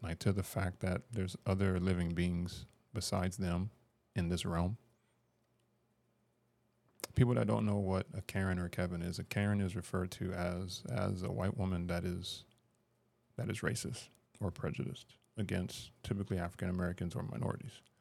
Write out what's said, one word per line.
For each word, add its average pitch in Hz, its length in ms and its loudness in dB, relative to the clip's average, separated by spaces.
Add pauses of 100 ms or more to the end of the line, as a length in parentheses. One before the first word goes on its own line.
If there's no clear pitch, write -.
like, 82 160 -4
to 101 140 4
the 98 100 0
fact 95 380 -2
that 90 300 0
there's 95 340 -2
other 95 340 4
living 87 340 2
beings 87 520 0 (280)
besides 92 440 0
them 92 320 0 (460)
in 87 140 2
this 87 160 0
realm. 87 320 2 (2500)
People 123 200 6
that 113 120 4
don't 110 180 4
know 104 120 4
what 95 300 2 (100)
a 98 40 -4
Karen 95 360 0
or 90 80 -2
a 87 40 -4
Kevin 87 320 -2
is, 87 180 -4
a - 40 -6
Karen 104 360 2
is 95 160 0
referred 92 360 -2
to 92 220 -4
as, 90 580 -2
as 95 320 0
a - 80 -2
white 95 260 0
woman 90 300 0
that 87 180 0
is, 90 400 -4 (920)
that 120 120 -4
is 104 100 -4
racist - 480 -2 (320)
or 95 100 0
prejudiced - 680 -6 (220)
against 92 540 -4 (120)
typically 98 340 -2
African 90 320 -2
Americans 90 460 -2
or - 80 -2
minorities. - 580 -4 (200)